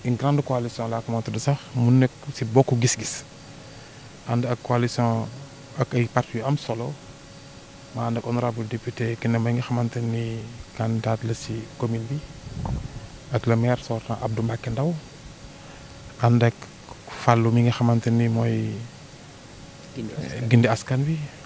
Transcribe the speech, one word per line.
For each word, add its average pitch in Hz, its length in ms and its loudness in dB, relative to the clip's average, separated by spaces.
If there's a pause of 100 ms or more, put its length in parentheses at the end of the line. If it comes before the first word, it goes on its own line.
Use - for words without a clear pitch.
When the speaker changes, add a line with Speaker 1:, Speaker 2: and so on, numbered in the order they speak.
Speaker 1:
une 123 120 2
grande 139 260 4
coalition 120 460 -2
laa 113 120 -2
ko 113 120 -6
mën 113 60 0
a 110 40 -2
tudd 110 160 -4
sax, 143 200 2 (160)
mu 120 160 6
nekk 127 200 8 (240)
ci - 100 -4
bokk 127 360 6
gis-gis. - 440 0 (1040)
Ànd 120 180 2
ak 123 160 0
coalition 120 640 2 (520)
ak 131 160 0
ay 120 180 4
parti 123 260 2
yu 110 60 -4
am 139 140 2
solo, 120 340 -4 (1000)
ma 117 120 -2
ànd 117 120 0
ak 117 80 -6
honorable 117 420 0
député 113 520 -4
Kiné 117 180 2
Mbaye 117 180 2
nga 123 60 0
xamante 120 380 0
ni 113 380 -2 (380)
candidat 113 480 0
la 117 100 0
ci - 180 -8 (260)
commune 113 300 -2
bi, 139 80 -2 (1160)
ak 117 140 0
le 117 100 6
maire 120 280 2
sortant 113 380 -4
Abdou 113 200 0
Mbacké 117 280 -2
Ndaw, 139 240 0 (1300)
ànd 120 200 6
ak 117 120 6 (680)
Fallou 113 300 6
mi 120 100 6
nga 120 100 6
xamante 117 380 4
ni 117 180 4
mooy 113 420 0 (1200)
Speaker 2:
Gindi 117 140 -6
Askan 131 320 -6
Wi. 120 80 0
Speaker 1:
Gindi 117 200 8
Askan 127 380 0
Wi, 160 100 0 (280)